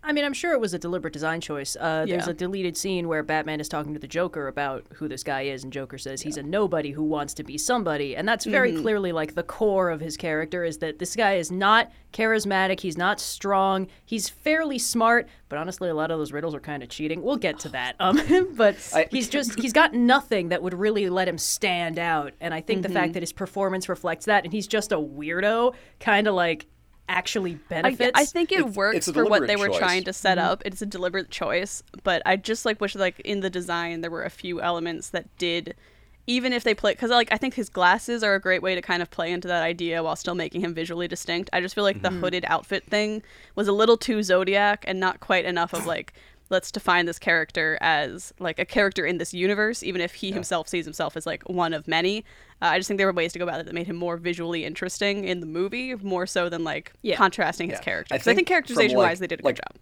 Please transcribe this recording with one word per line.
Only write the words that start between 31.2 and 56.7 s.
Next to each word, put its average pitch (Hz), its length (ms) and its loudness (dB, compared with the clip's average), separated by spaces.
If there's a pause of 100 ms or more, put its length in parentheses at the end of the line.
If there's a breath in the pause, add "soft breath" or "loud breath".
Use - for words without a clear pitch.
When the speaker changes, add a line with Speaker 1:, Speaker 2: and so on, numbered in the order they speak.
Speaker 2:
choice, 175 520 -2 (200)
but 180 240 2
I 190 100 4
just, 220 300 -4
like, 214 160 0
wish, 202 120 -2
like, 190 260 0
in 202 200 -2
the 190 80 -2
design 170 540 -4
there 170 80 -6
were 165 140 -6
a - 60 -4
few 175 300 -8
elements 170 500 -2
that 175 160 -4 (120)
did, 170 360 -2 (520 soft breath)
even 247 260 0
if 240 120 -2
they 220 100 4
play, 208 200 2
'cause, 233 140 -4
like, 240 240 4
I 214 60 0
think 254 160 -2
his 214 160 -4
glasses 214 520 2
are 208 120 4
a 190 60 0
great 180 200 2
way 185 140 0
to 180 80 -4
kind 175 180 -2
of 170 100 -4
play 170 220 -4
into 175 160 -6
that 175 140 0
idea 165 400 -2
while 156 140 -2
still - 180 -6
making 165 260 -4
him 170 140 -2
visually 170 340 -4
distinct. 170 460 -6
I 180 80 2
just 185 120 -6
feel 208 100 0
like 196 180 2
the 185 80 0
Speaker 3:
Mm-hmm. 180 100 -4
Speaker 2:
hooded 180 260 -2
outfit 170 380 -2
thing 214 380 -2 (320 loud breath)
was 202 140 2
a 220 40 4
little 226 240 8
too 214 260 0
Zodiac 196 640 4
and 185 140 -2
not 185 200 0
quite 185 260 2
enough 175 260 -2
of, 170 140 -4
like, - 260 -4 (380 soft breath)
let's 185 220 0
define 175 320 2
this 170 140 -4
character 160 640 0
as, 151 560 0
like, 170 200 -4
a 156 60 0
character 196 400 2
in 170 140 0
this - 160 -6
universe, 208 480 0
even 180 180 -4
if 175 140 -4
he 196 140 -6
Speaker 3:
Yeah. 190 60 -4
Speaker 2:
himself 175 340 -2
sees 170 180 -4
himself 151 300 -6
as, 160 100 -8
like, 170 180 -6
one 175 300 -2
of 151 120 -6
many. 180 380 0 (380 soft breath)
Uh, 180 100 2
I 170 60 4
just 185 100 -2
think 202 80 0
there 196 100 4
were 190 60 2
ways 170 220 0
to 170 40 -10
go 180 60 -2
about 165 160 -4
it 160 60 -10
that - 80 -12
made 170 120 -4
him 185 100 -6
more 170 200 -4
visually 170 480 -4
interesting 196 600 -4
in 180 160 -2
the 170 60 -8
movie, 196 500 -4
more 190 300 -2
so 175 220 0
than, 170 160 -4
like, 151 260 -6 (120)